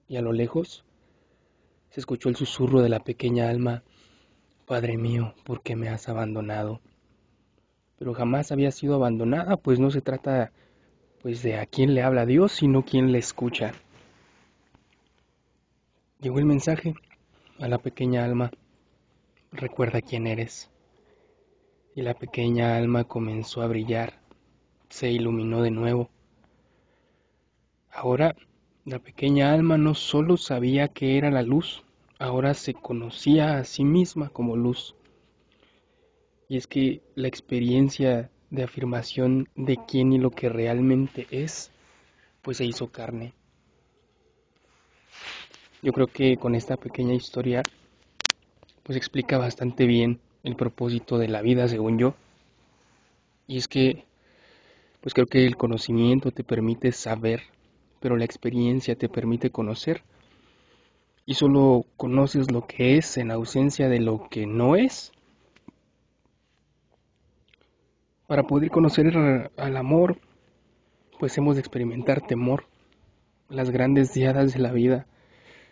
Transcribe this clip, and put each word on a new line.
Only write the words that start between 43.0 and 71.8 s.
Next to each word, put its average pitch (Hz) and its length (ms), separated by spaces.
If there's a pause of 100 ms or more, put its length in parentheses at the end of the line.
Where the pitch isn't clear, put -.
Yo 135 100
creo 131 140
que 131 300
con 120 180
esta 117 220
pequeña 123 380
historia, 123 520 (1200)
pues 131 120
explica 131 420
bastante 123 480
bien 120 340 (220)
el 120 140
propósito 120 640
de 113 100
la 107 140
vida, 123 260
según 113 300
yo. 127 160 (1300)
Y 135 100
es 123 120
que, 131 380 (920)
pues - 140
creo 123 120
que 127 200
el 120 100
conocimiento 117 760
te 117 140
permite 113 480
saber, 113 500 (580)
pero 123 160
la 117 80
experiencia 120 720
te - 120
permite 120 420
conocer. 113 520 (1200)
Y 139 80
solo 135 500 (120)
conoces 131 540
lo 117 160
que 131 300
es - 200
en 120 140
ausencia 131 580
de 120 120
lo 110 280
que 107 180
no 117 300
es. - 360 (3250)
Para 139 180
poder 147 260
conocer 156 840
al 135 200
amor, 160 420 (1000)
pues 139 200
hemos 143 180
de 135 40
experimentar 123 600